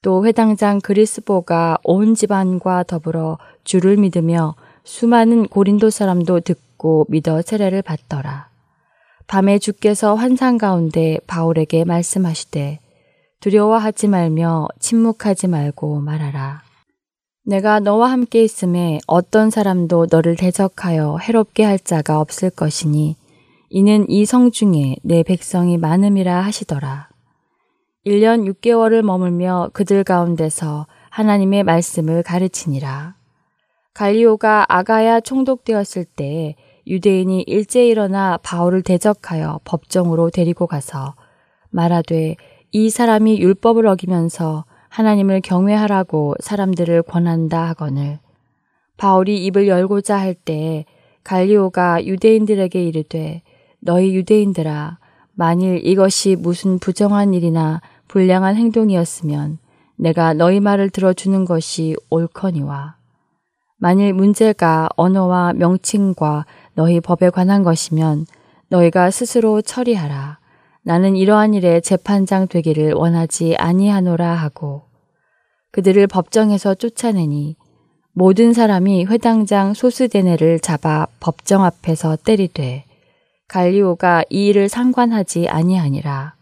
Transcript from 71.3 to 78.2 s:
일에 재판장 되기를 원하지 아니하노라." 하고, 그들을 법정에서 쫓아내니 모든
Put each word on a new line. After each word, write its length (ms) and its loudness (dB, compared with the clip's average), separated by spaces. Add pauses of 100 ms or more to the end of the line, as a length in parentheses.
일에 260 2
재판장 680 0
되기를 460 0
원하지 640 0
아니하노라." 760 0
하고, 500 -8 (880)
그들을 360 2
법정에서 680 0
쫓아내니 840 -4 (540)
모든 420 4